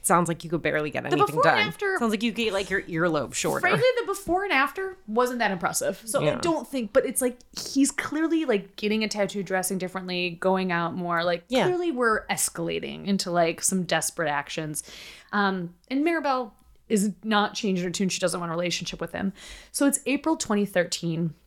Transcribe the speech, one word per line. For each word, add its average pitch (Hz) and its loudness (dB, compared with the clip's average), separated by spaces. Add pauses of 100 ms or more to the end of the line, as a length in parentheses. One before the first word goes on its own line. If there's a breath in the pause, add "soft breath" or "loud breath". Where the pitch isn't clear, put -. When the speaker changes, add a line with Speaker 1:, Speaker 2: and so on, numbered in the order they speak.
Speaker 1:
sounds 175 4
like 170 -4
you 165 -12
could 160 -2
barely 151 0
get 127 -4
Speaker 2:
The 123 -6
Speaker 1:
anything - 4
Speaker 2:
before - 2
and 139 4
Speaker 1:
done. - 0
Speaker 2:
after 381 -2
Speaker 1:
Sounds 233 2
like 214 -2
you 233 0
get, 220 -2
like, 196 -2
your 190 0
earlobe 160 0
shorter. - 0
Speaker 2:
Frankly, 359 2 (180)
the - -4
before 381 -2
and 381 -2
after 339 0 (100)
wasn't 247 0
that 208 2
impressive. 175 -2
So 262 0
I - 0
Speaker 1:
Yeah. 151 2
Speaker 2:
don't 320 0
think, 247 -4
but 269 6
it's 262 -2
like, 254 -2 (340)
he's 269 4
clearly, 320 0
like, 208 0
getting 214 0
a 208 -2
tattoo, 202 -2
dressing 185 -2
differently, 180 -2 (100)
going 185 2
out 170 0
more. 175 0
Like, 175 0
Speaker 1:
Yeah. 233 2
Speaker 2:
clearly 359 2
we're 226 2
escalating 165 -4
into, 190 0
like, 170 2
some 190 2
desperate 160 0
actions. 147 -4 (500 loud breath)
Um, 190 0 (140)
and 277 0
Maribel 277 0 (360)
is 208 2 (120)
not 208 2
changing 190 0
her 185 -2
tune. 190 0
She - -4
doesn't 180 0
want 170 -4
a 160 -2
relationship 175 -4
with 175 -6
him. 196 -2 (400 loud breath)
So 285 2
it's - 2
April 285 0
twenty 208 0
thirteen 170 0 (140)